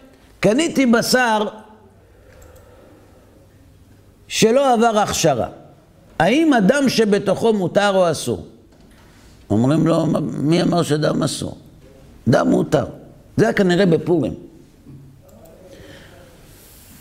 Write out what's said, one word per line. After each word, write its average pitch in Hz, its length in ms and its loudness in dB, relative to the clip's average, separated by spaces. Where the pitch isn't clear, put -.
"קניתי 269 460 0
בשר 226 640 2
שלא 247 460 2
עבר 220 260 2
הכשרה." 143 480 -2
האם 285 320 2
הדם 247 360 2
שבתוכו 202 640 0
מותר 196 420 0
או 180 160 2
אסור? 110 340 -6
אומרים 139 380 2
לו, 165 180 0
"מ-, - 440 -4
מי 170 120 2
אמר 170 220 0
שדם 151 400 -2
אסור?" - 340 -8
דם - 220 2
מותר. 151 360 0
זה 202 80 4
היה 226 80 0
כנראה 175 320 2
בפורים. 151 480 0